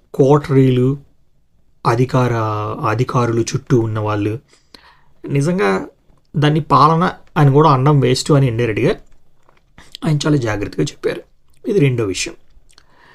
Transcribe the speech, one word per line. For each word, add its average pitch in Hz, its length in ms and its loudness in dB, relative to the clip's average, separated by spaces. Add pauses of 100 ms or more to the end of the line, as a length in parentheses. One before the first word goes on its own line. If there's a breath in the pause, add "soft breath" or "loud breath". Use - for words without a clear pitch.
(140)
కోటరీలు, 135 840 2 (880)
అధికార, 123 460 0 (560)
అధికారులు 117 520 -2
చుట్టూ 120 400 -2
ఉన్నవాళ్ళు, 107 580 -4 (920 soft breath)
నిజంగా 180 580 -2 (500)
దాన్ని 147 240 2
పాలన 156 500 2 (260)
అని 143 160 4
కూడా 151 180 6
అనడం 135 300 4
వేస్ట్ 127 320 0
అని 139 140 4
ఇండైరెక్ట్గా 117 500 -2 (1080 soft breath)
ఆయన 151 220 0
చాలా 151 100 2
జాగ్రత్తగా 107 480 -4
చెప్పారు. - 380 -6 (480)
ఇది 202 100 2
రెండో 123 240 2
విషయం. - 300 -6 (800 soft breath)